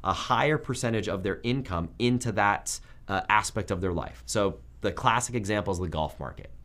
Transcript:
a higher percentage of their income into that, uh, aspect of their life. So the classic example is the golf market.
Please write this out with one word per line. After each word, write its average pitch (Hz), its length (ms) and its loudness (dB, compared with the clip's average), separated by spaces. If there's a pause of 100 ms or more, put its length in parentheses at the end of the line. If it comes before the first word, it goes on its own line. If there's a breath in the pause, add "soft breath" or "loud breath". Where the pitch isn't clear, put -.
a 95 100 0
higher 131 440 2
percentage 113 500 0
of 95 160 -2
their 95 200 0
income 113 540 0
into 123 360 2
that, 101 460 2 (280 loud breath)
uh, 98 220 0
aspect 104 420 4
of 90 100 0
their 92 120 0
life. - 320 -4
So 101 340 0 (220)
the 98 100 0
classic 120 420 2
example 101 400 0
is 87 60 -2
the 90 80 -2
golf 78 320 -2
market. - 320 -10 (140)